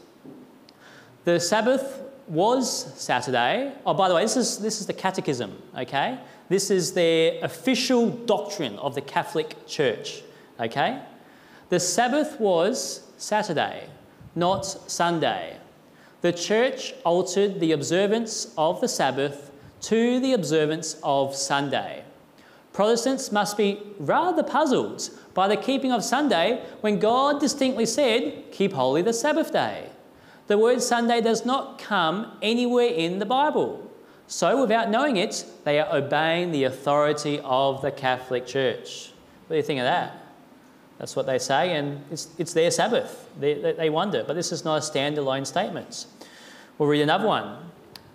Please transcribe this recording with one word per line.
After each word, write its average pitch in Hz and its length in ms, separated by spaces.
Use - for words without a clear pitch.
"The 170 160
Sabbath 226 600
was 220 680
Saturday." 135 760
Oh, 180 100
by 190 140
the 185 60
way, 160 80
this 226 140
is, 240 220
this 214 220
is 190 60
the 175 60
Catechism, 147 680
okay? 143 420
This 196 220
is 185 220
their 165 500
official 240 680
doctrine 196 680
of 135 160
the 139 60
Catholic - 680
Church, - 560
okay? 139 420
"The 180 100
Sabbath 269 580
was 196 600
Saturday, 165 680
not 180 320
Sunday. 123 920
The 175 120
Church 220 600
altered 185 560
the 160 120
observance 190 840
of 165 220
the 247 80
Sabbath 139 600
to 240 380
the 262 140
observance 160 680
of 139 320
Sunday. 117 680
Protestants 233 600
must 208 240
be 202 240
rather 294 440
puzzled 202 640
by 190 140
the 208 80
keeping 262 340
of 220 140
Sunday 233 580
when 208 180
God 262 420
distinctly 262 460
said, 262 680
'Keep 196 220
holy 135 280
the 226 100
Sabbath 294 400
day.' 107 360
The 208 100
word 233 240
Sunday 240 400
does 220 240
not 262 320
come 190 540
anywhere 240 460
in 170 300
the 208 60
Bible. 247 640
So 202 340
without 220 300
knowing 247 260
it, 196 280
they 147 160
are 156 160
obeying 160 560
the 139 120
authority 147 800
of 135 380
the 143 100
Catholic 127 560
Church." - 680
What 160 80
do - 20
you 147 60
think 147 180
of 123 40
that? 143 340
That's - 180
what 135 100
they 131 120
say, 151 360
and 143 380
it's, - 160
it's 165 140
their 165 180
Sabbath. - 580
They, 147 140
they, 156 180
they 160 180
wonder, 156 340
but 147 100
this 170 180
is 156 120
not 156 120
a 151 120
standalone 139 580
statement. 175 600
We'll 147 100
read 147 120
another 170 260
one. 131 440